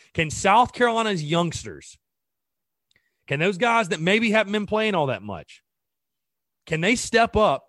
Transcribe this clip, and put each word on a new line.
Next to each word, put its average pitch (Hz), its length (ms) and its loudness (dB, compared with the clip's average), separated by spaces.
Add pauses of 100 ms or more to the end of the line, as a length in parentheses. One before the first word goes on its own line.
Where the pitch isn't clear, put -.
(140)
can 160 160 -2
South 220 420 2
Carolina's 226 520 0
youngsters, 147 720 -4 (1300)
can 139 120 -4
those 180 200 0
guys 226 320 0
that 175 100 -4
maybe 208 320 2
haven't 208 200 0
been 214 140 -2
playing 214 300 -2
all 151 100 0
that 110 160 -4
much, 95 400 -14 (1040)
can 160 140 -2
they 208 160 2
step 226 400 0
up 180 320 0